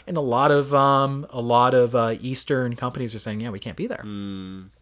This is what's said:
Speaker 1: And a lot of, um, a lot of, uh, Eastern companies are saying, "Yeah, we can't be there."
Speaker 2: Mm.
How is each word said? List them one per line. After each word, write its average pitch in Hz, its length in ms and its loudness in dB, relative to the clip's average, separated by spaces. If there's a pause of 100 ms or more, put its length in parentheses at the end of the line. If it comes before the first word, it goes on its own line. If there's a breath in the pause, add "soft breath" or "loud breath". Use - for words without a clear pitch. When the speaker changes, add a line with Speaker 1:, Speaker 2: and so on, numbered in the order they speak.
Speaker 1:
And 165 120 -4
a - 20 0
lot 131 300 2
of, 143 240 2
um, 139 560 2
a 127 100 -6
lot 123 320 4
of, 123 220 4
uh, 113 260 2
Eastern 127 560 -2
companies 120 380 -6
are 107 60 -10
saying, 107 200 -6
"Yeah, 117 100 -6
we 98 100 -10
can't 95 160 -12
be 190 100 -6
there." - 180 -8
Speaker 2:
Mm. 95 640 -10 (160)